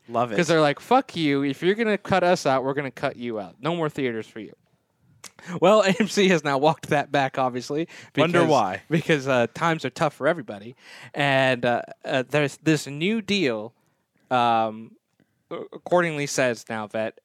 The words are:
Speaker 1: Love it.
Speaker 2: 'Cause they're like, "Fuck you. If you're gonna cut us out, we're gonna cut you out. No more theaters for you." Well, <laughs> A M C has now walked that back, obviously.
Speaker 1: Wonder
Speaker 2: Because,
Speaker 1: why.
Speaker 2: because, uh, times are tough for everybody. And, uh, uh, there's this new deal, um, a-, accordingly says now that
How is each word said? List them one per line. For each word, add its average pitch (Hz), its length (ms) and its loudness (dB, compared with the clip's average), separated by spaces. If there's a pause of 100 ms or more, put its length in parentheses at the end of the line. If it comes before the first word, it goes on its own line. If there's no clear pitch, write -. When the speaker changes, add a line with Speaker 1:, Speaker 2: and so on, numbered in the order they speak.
Speaker 1:
Love 117 240 -2
it. - 20 -4
Speaker 2:
'Cause 170 140 0
they're 165 100 4
like, 143 220 2
"Fuck - 340 2
you. 143 280 0
If 139 200 -4
you're 185 120 2
gonna 214 220 0
cut 185 280 0
us 180 200 2
out, 131 200 0
we're 135 80 -2
gonna 139 180 -4
cut - 240 -6
you 117 240 -8
out. 87 220 -12
No 156 120 -4
more 165 160 -2
theaters 120 380 -6
for - 140 -16
you." 101 100 -16 (1120)
Well, 208 200 6
<laughs> 190 40 4
A 190 120 2
M 214 120 0
C 202 180 2
has 175 160 4
now 143 140 0
walked 151 320 2
that 143 200 0
back, 139 280 0
obviously. 131 500 -4 (300)
Speaker 1:
Wonder 170 220 2
Speaker 2:
Because, 165 120 2
Speaker 1:
why. 98 380 2
Speaker 2:
because, 147 400 0
uh, 123 240 2
times 160 320 -2
are 131 40 -4
tough 151 240 -2
for 131 140 -2
everybody. 113 480 -6 (380)
And, 135 520 2
uh, 120 180 0 (200)
uh, 131 260 -2
there's 147 280 -2
this 151 280 0
new 170 360 -4
deal, 127 520 -2 (560)
um, 113 680 0 (520)
a-, 170 60 -12 (160)
accordingly 160 560 0
says 127 420 -2
now 110 180 -8
that 110 380 -8